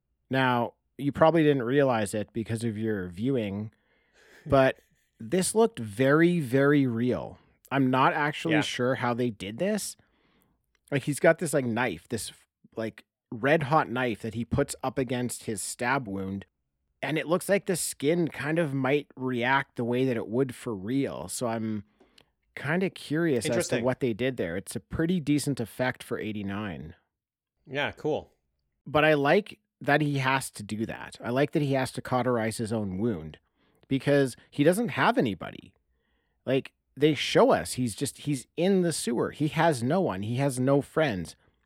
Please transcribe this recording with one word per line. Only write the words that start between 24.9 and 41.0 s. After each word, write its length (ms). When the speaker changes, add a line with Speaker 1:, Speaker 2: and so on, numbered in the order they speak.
Speaker 1:
decent 400
effect 460
for 160
eighty-nine. 760
Speaker 2:
Yeah, 240
cool. 400
Speaker 1:
But 180
I 100
like 440
that 200
he 180
has 340
to 100
do 240
that. 340
I 100
like 200
that 120
he 100
has 200
to 80
cauterize 580
his 140
own 260
wound 400
because 480
he 140
doesn't 280
have 280
anybody. 540
Like, 260
they 180
show 360
us 220
he's 240
just, 220
he's 280
in 260
the 100
sewer. 400
He 160
has 340
no 180
one. 220
He 140
has 240
no 200
friends. 540